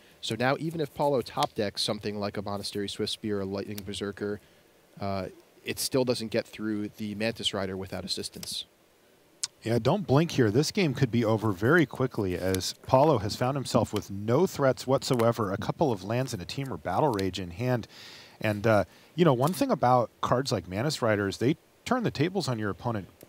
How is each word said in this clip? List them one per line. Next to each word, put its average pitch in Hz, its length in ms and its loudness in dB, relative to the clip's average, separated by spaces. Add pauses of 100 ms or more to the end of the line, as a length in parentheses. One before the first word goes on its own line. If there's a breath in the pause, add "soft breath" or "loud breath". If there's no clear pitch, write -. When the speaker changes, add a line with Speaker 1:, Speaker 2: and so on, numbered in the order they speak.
(220 soft breath)
Speaker 1:
So - 140 -6
now 127 240 2
even 160 200 -6
if 147 140 -4
Paulo 143 280 0
top - 320 -2
decks 101 280 -4
something 107 380 -4
like 101 180 -4
a 107 40 -6
Monastery 101 460 -6
Swiftspear 104 460 -4
or 101 80 -2
a 95 40 -4
Lightning 98 400 -6
Berserker, 104 540 -6 (600 soft breath)
uh, 98 280 -4 (380)
it 110 140 -6
still 127 260 0
doesn't 117 240 -2
get 113 160 -2
through 107 520 -6
the 104 180 -6
Mantis 110 380 -4
Rider 95 220 -4
without 95 300 -8
assistance. - 600 -8 (1000)
Speaker 2:
Yeah, 113 160 2
don't 139 280 2
blink 151 240 6
here. 120 180 4
This 127 220 2
game 165 220 2
could 117 180 0
be 117 140 4
over 110 260 4
very 127 340 4
quickly 107 500 -2
as 92 380 -2 (140)
Paulo 135 320 6
has 98 160 -4
found 131 200 -2
himself 120 380 0
with 104 160 -6
no 107 380 2
threats 135 400 0
whatsoever, 117 640 2
a 98 60 -2
couple 135 340 0
of 92 120 -4
lands 123 300 -2
and 95 80 -6
a 82 40 -10
Temur 123 360 -8
Battle 110 300 0
Rage 95 280 -2
in 90 120 -8
hand. 117 360 -2 (520 loud breath)
And, 104 260 0
uh, 104 200 6 (280 loud breath)
you 165 100 4
know, 156 100 8
one 135 200 2
thing 269 160 0
about 127 400 4 (120)
cards 131 300 0
like 95 160 -2
Mantis 110 360 -4
Rider 104 240 2
is 95 100 -4
they 135 200 2 (280)
turn 254 160 0
the 196 80 0
tables 175 380 -2
on 123 100 -2
your 107 140 -2
opponent 104 360 -4 (220)